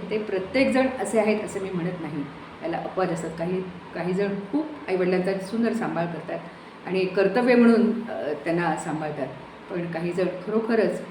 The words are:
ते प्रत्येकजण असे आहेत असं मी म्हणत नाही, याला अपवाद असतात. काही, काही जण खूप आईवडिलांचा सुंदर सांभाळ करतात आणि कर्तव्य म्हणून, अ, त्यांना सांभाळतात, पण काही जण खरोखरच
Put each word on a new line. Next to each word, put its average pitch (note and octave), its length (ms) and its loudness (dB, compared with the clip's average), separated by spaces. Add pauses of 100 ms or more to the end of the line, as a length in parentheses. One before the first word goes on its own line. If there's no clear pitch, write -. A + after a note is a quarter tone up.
(100)
ते G#3+ 80 0
प्रत्येकजण A3+ 680 2 (140)
असे G3+ 180 2
आहेत G#3+ 260 4
असं - 160 -6
मी F#3+ 100 -4
म्हणत F3 300 -2
नाही, D3+ 200 -6 (420)
याला E3 140 -2
अपवाद F#3 340 -2
असतात. E3 280 -4
काही, F3+ 220 0 (340)
काही F3 180 -2
जण G3 220 2 (180)
खूप D4+ 140 0 (220)
आईवडिलांचा F#3 580 2
सुंदर A3+ 260 0
सांभाळ E3 340 -2
करतात D#3+ 320 -6 (480)
आणि F#3 180 0
कर्तव्य G3+ 500 4
म्हणून, A3+ 560 6
अ, C#3 220 -4 (120)
त्यांना E3+ 320 2
सांभाळतात, D3+ 520 -4 (420)
पण E3+ 200 -4
काही E3+ 220 -4
जण F#3 140 0 (200)
खरोखरच A3 640 2